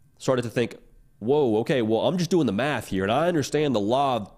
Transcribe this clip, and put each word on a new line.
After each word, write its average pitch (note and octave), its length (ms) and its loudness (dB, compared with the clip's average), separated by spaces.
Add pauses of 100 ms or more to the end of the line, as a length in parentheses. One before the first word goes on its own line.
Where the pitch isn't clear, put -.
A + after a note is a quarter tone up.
(180)
started B2+ 260 -2
to A#2+ 60 -6
think, A#2 260 -4 (440)
"Whoa, B2 380 2
okay, B2 240 0
well, A2 200 0
I'm C#3 160 0
just E3+ 120 -2
doing E3 160 4
the G#2 80 0
math B2 360 -4
here, F#2+ 140 -2
and G2 80 0
I D3+ 160 2
understand D3+ 460 0
the G#2+ 60 2
law B2 380 0
of G#2 200 -8